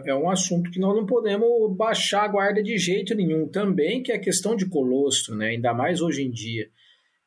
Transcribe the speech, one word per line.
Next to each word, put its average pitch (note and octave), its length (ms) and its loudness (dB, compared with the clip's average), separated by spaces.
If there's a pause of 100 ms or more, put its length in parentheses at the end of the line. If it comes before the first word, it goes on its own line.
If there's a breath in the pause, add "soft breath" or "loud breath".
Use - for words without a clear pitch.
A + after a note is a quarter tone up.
é C3+ 80 0
um D3+ 160 0
assunto F3 400 0
que F#3 100 -4
nós G3 160 2
não A3+ 80 0
podemos A3 720 2
baixar G#3 480 0
a G#3 40 0
guarda G3+ 340 2
de G#3+ 160 -2
jeito F#3+ 360 0
nenhum D#3+ 320 0
também, G3 560 0
que B3+ 80 -2
é G#3+ 60 0
a F#3+ 40 -6
questão G3+ 360 0
de F#3+ 100 0
colostro, C3 720 0
né? G#2+ 140 -2
Ainda A#2 240 0
mais C#3+ 260 0
hoje D3 220 -2
em B2+ 80 -2
dia. A2+ 400 -6 (560 soft breath)